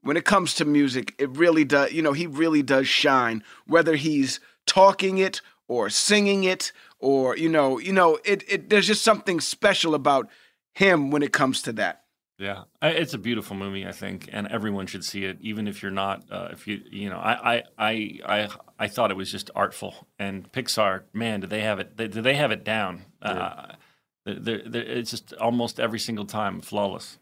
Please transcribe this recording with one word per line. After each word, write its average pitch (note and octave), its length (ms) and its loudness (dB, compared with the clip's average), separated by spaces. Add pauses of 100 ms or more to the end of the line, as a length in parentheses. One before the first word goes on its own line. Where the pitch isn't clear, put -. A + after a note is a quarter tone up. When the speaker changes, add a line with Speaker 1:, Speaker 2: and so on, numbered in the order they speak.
Speaker 1:
when C#3+ 160 -2
it E3+ 80 -2
comes F#3+ 300 2
to D#3+ 100 0
music, C#3+ 520 2
it C#3 200 -2
really D#3+ 280 6
does, C#3 260 4
you D#3+ 100 -2
know, D3+ 120 2
he E3+ 140 -2
really D3+ 360 2
does C3+ 240 2
shine, B2 560 2 (220)
whether D#3+ 300 4
he's C#3+ 440 0 (260)
talking F#3+ 520 6
it F#3+ 240 0 (260)
or A#2 220 -2
singing G3+ 540 2
it F#3 280 -2 (280)
or, C3 380 2
you E3 120 0
know, C#3 300 2
you F#3 140 -4
know, E3+ 320 6
it, G3 220 2
it, G3 220 -4
there's G3+ 180 4
just G#3+ 160 2
something G3 360 2
special F3 560 2
about C#3 340 2 (440)
him E3 380 4
when D3 120 2
it C#3+ 100 -2
comes C3 300 2
to B2 100 -6
that. G2 280 -4 (360)
Speaker 2:
Yeah, G2 260 -10 (180)
I, D3+ 80 2
it's D#3+ 240 -2
a C#3+ 40 -8
beautiful G#2+ 380 -4
movie, G2 320 -8
I F#2+ 60 -10
think, G2 360 -10
and G#2+ 180 -6
everyone G2+ 400 -4
should F2+ 180 -12
see G2 180 -8
it, F#2+ 160 -6
even G#2+ 300 -6
if G2+ 120 -12
you're G2+ 80 -6
not, G2 400 -4
uh, F#2 220 -8
if - 160 -16
you, G2+ 140 -6 (100)
you G2+ 180 -8
know, F2+ 80 -8
I, A#2 380 -2
I, A2+ 80 -4 (140)
I, A2 480 -4
I, G#2 240 0 (280)
I G#2+ 120 -4
thought A2+ 200 0
it G2 60 -2
was F#2+ 160 -8
just - 240 -12
artful. G2+ 400 -4 (240)
And G2 320 -10
Pixar, G2+ 520 -2 (100)
man, A2 260 -4
do F#2+ 80 -10
they G#2+ 140 -4
have G#2 180 -2
it, - 160 -10
they, A2+ 140 -6
do A2 120 -8
they C3 140 2
have C#3+ 160 0
it F2+ 140 -6
down. F#2+ 380 -4 (200)
Speaker 3:
Yeah. G#2+ 80 -4
Speaker 2:
Uh, F2+ 400 -8 (540)
they're, G#2 400 -6
they're, A#2 180 -8
it's A#2+ 280 -8
just - 240 -12
almost A#2 440 -2
every A2+ 200 -2
single G#2 260 -8
time G2+ 340 -6
flawless. G2+ 640 -6